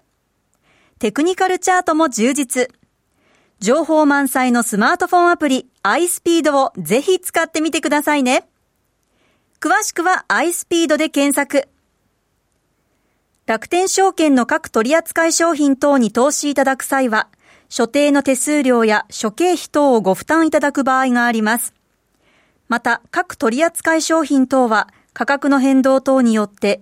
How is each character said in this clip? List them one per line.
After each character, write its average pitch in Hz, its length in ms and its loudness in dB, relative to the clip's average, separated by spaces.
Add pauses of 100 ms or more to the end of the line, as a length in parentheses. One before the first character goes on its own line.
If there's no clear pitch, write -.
(1000)
テ 214 120 -4
ク 277 120 -2
ニ 359 120 0
カ 381 120 0
ル 370 100 -2
チ 370 140 -2
ャ 359 80 2
ー 359 40 -4
ト 330 120 -2
も 320 120 0
充 247 260 -2
実。 254 360 -4 (920)
情 262 240 0
報 311 220 2
満 285 240 2
載 254 240 0
の 240 100 2
ス 208 140 -4
マ 247 160 2
ー 349 40 -2
ト 349 100 -2
フ 359 80 0
ォ 349 60 6
ン 349 100 4
ア 349 60 0
プ 302 120 -2
リ、 254 160 -2 (180)
iSpeed 311 720 0
を 269 220 2
ぜ 185 240 -2
ひ 370 180 0
使 - 220 -4
っ 330 80 -4
て 320 100 -6
み 311 120 -2
て 320 100 -4
く 302 80 -4
だ 294 140 0
さ 294 120 0
い 285 60 0
ね。 262 240 0 (1120)
詳 320 120 -4 (100)
し 415 100 -6
く 339 120 -6
は 370 260 0
iSpeed 311 680 -2
で 311 120 -2
検 285 240 0
索。 277 340 -2 (1800)
楽 220 200 -4
天 370 220 0
証 381 240 2
券 302 220 2
の 233 100 2
各 311 220 -4
取 240 280 0
扱 330 360 0
商 330 240 0
品 277 200 2
等 285 220 2
に 220 140 2
投 254 180 0
資 294 220 -4
い - 20 -6
た 269 100 0
だ 269 140 0
く - 60 -12
際 269 260 -2
は、 214 180 -2 (400)
所 - 180 -2
定 285 260 0
の 277 120 2
手 269 120 0
数 294 280 -2
料 240 200 2
や 214 280 0
諸 214 200 -6
経 359 200 0
費 - 200 -4
等 285 220 2
を 226 80 2
ご 185 140 0
負 - 100 -16
担 320 220 2
い 302 40 0
た 311 80 2
だ 285 120 0
く 277 120 -2
場 262 180 0
合 262 80 0
が 240 180 0
あ 240 40 0
り 220 120 -2
ま 226 160 0
す。 - 140 -10 (920)
ま 233 120 -4
た、 233 220 -2 (100)
各 359 240 -6
取 254 280 0
扱 330 380 0
商 320 220 0
品 269 240 0
等 254 220 2
は 214 180 0 (260)
価 240 140 -6
格 277 220 0
の 277 100 2
変 262 240 2
動 269 180 2
等 262 200 2
に 226 120 2
よ 214 100 0
っ 202 80 -8
て 202 300 -2